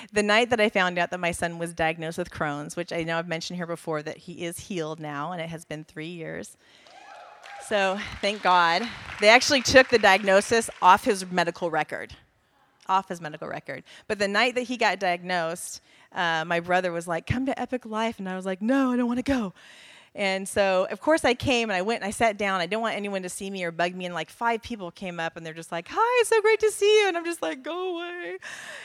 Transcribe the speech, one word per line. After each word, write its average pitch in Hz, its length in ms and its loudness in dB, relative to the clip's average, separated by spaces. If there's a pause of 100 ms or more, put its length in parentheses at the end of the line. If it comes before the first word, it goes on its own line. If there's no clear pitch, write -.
(120)
The 208 120 2
night 220 260 4
that 240 100 2
I 214 100 6
found 180 300 0
out 175 120 0
that 180 80 -6
my 175 120 0
son 170 260 -4
was 170 160 -6
diagnosed 165 440 -2
with 175 120 -4
Crohn's, 147 460 -6
which 175 160 -6
I 170 120 -2
know 165 140 -2
I've 170 100 -4
mentioned 170 300 -8
here 175 80 -6
before, 160 380 -6
that 156 140 -10
he 175 280 -12
is 170 140 -8
healed 160 400 -6
now, 151 320 -8
and 175 100 -8
it 165 80 -8
has 165 160 -12
been 156 180 -12
three 156 240 -12
years. 160 500 -12 (1120)
So, 196 300 0 (240)
thank 202 220 -2
God. 180 440 4 (340)
They 208 80 8
actually 262 320 6
took 262 280 6
the 240 80 4
diagnosis 202 720 4 (120)
off 185 240 8
his 190 260 0
medical 175 400 0
record. 151 420 -4 (760)
Off 190 200 0
his 170 140 -10
medical 156 260 -10
record. 151 360 -10 (240)
But 202 120 -4
the 202 80 0
night 220 280 2
that 247 80 -2
he 247 140 -6
got 202 220 2
diagnosed, 180 840 -2 (300)
uh, 165 340 0
my 170 140 0
brother 180 320 0
was 170 160 -6
like, 170 180 -4
"Come 254 200 -2
to 269 140 -4
Epic 247 260 -6
Life," 226 340 -4
and 190 80 -8
I 185 80 -6
was 185 100 -8
like, 190 160 -4
"No, 262 300 2
I 247 60 0
don't 247 100 0
wanna 240 160 -2
go." 240 300 -2 (640)
And 190 320 -2
so, 190 440 2
of 208 100 -8
course, 311 240 4
I 247 80 6
came 233 380 0
and 190 40 0
I 180 60 0
went 220 200 -2
and 190 60 -4
I 208 40 -4
sat 220 260 2
down. 196 240 0
I 165 60 -2
didn't 220 160 -2
want 208 120 -2
anyone 202 280 -4
to 180 60 -6
see 196 200 -8
me 196 140 -6
or 170 80 -2
bug 175 240 0
me. 185 100 -8
And, 175 80 -6
like, 160 160 -6
five 233 320 0
people 196 300 -10
came 175 280 -10
up 165 160 -4
and 165 100 -12
they're 160 100 -10
just 165 160 -12
like, 175 180 -6
"Hi, 466 320 2
it's 427 80 2
so 440 120 6
great 427 180 4
to 427 120 4
see 427 300 4
you." 403 60 4
And 339 100 0
I'm 339 80 -6
just 339 160 -6
like, 311 220 -6
"Go 349 320 -6
away." 349 420 -10 (480)